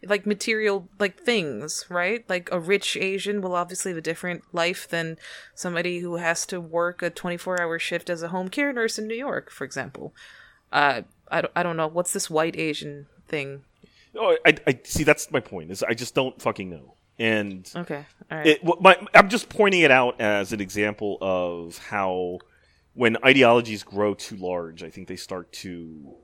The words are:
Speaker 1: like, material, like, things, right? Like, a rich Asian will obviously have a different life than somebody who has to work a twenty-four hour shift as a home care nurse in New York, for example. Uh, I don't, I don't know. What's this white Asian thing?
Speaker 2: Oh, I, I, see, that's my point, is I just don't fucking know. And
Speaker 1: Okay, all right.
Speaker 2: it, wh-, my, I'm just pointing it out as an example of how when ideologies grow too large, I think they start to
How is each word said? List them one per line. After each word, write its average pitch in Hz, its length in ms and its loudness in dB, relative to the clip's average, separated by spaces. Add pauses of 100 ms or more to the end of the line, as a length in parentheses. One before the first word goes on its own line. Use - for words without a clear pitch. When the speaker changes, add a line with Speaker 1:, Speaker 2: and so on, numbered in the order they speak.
Speaker 1:
like, 202 240 -2
material, 208 600 0 (120)
like, 196 200 -2
things, 156 680 -2
right? 180 400 -2
Like, 180 220 -4
a 180 80 -2
rich 190 360 0
Asian 196 460 -4
will 180 140 -4
obviously 175 360 -4
have 170 60 -6
a 160 40 -8
different 170 420 -6 (100)
life 175 340 -2
than 165 300 -4 (380)
somebody 175 440 -4
who 175 180 -6
has 170 300 -2
to 180 140 -8
work 170 400 -4
a 175 80 -2
twenty-four 175 500 -6
hour 165 200 -2
shift 170 300 -6
as 170 120 -4
a 170 60 -8
home 185 220 -4
care 285 220 -2
nurse 226 280 -2
in 214 80 -8
New 226 80 -6
York, 240 340 -6
for - 160 -10
example. - 480 -10 (580)
Uh, 139 300 2 (280)
I 160 120 -2
don't, - 140 -6
I 175 80 0
don't 170 140 -2
know. 160 100 0
What's 170 260 -4
this 190 160 -6
white 160 260 0
Asian 147 520 -6 (200)
thing? 139 340 -6 (540)
Speaker 2:
Oh, 185 300 4
I, 151 100 6 (120)
I, 135 160 2
see, - 200 -4
that's 147 280 2
my 135 80 2
point, 87 320 -12
is 95 100 -6
I - 120 0
just 117 200 -8
don't 131 260 -2
fucking 101 300 -4
know. 73 240 -16 (240)
And 104 580 -2
Speaker 1:
Okay, 160 300 -8 (240)
all 160 80 -8
right. 151 80 0
Speaker 2:
it, 151 180 6
wh-, 170 160 0
my, 185 160 10 (200)
I'm - 120 10
just 214 220 -2
pointing 196 320 4
it 151 80 8
out 127 320 6
as 104 320 2
an 104 80 -4
example 104 580 -2
of 87 600 -2
how 92 580 -4 (560)
when 117 320 2
ideologies 120 560 6
grow 101 320 -2
too - 220 -12
large, 87 480 -8
I 82 80 -14
think 92 160 -16
they 92 80 -10
start 90 380 -10
to 80 720 -14